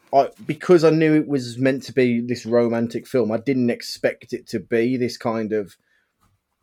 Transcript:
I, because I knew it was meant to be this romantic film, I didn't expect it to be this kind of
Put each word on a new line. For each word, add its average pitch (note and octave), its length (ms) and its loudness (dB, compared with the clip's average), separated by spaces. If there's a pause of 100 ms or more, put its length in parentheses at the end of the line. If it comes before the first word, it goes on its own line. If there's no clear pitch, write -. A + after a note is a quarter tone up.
(100)
I, C3+ 180 4 (180)
because D#3+ 380 4
I D#3+ 60 6
knew D#3 240 4
it D3+ 140 2
was B2 300 -4
meant C3 260 0
to A#2+ 80 -14
be A#2+ 300 2
this A#2+ 240 -6
romantic A#2 600 0
film, A2+ 240 0
I A2+ 80 0
didn't B2+ 300 0
expect - 640 -6
it - 160 -10
to A#2 100 -6
be A#2+ 380 -2
this A#2+ 220 -4
kind A2 340 -4
of G#2 240 -6 (880)